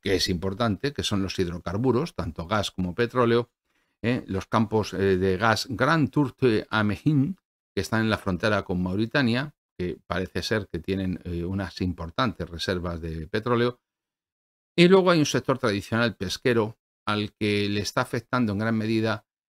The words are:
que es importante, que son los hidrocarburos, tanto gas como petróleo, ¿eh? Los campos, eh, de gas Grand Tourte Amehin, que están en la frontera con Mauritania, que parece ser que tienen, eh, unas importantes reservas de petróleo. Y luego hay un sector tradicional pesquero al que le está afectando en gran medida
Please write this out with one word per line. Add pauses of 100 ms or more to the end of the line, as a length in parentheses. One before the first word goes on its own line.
que
es
importante,
que
son
los
hidrocarburos,
tanto
gas
como
petróleo, (500)
¿eh?
Los
campos,
eh,
de
gas
Grand
Tourte
Amehin, (380)
que
están
en
la
frontera
con
Mauritania, (220)
que
parece
ser
que
tienen,
eh,
unas
importantes
reservas
de
petróleo. (960)
Y
luego
hay
un
sector
tradicional
pesquero (260)
al
que
le
está
afectando
en
gran
medida (220)